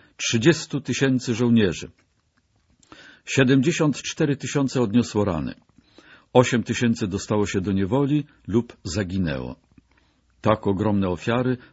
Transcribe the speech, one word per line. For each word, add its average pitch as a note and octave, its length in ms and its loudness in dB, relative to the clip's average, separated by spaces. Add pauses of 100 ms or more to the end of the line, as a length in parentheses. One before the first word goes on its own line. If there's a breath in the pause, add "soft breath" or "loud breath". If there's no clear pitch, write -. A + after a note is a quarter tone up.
(160 soft breath)
trzydziestu C#3 640 0
tysięcy C3 540 -2
żołnierzy. A2+ 560 2 (1300 loud breath)
Siedemdziesiąt C#3 800 2
cztery C#3+ 340 -2
tysiące C3+ 440 -2
odniosło G#2+ 440 2
rany. D#2+ 300 -4 (800 soft breath)
Osiem B2 300 4
tysięcy A#2 440 -2
dostało G2+ 400 -2
się G2+ 140 -2
do F#2+ 120 -2
niewoli C3+ 520 0 (240 soft breath)
lub A#2 360 -2
zaginęło. E2+ 720 -4 (840)
Tak G#2+ 260 0
ogromne G2+ 420 0
ofiary A#2+ 480 -2 (160 loud breath)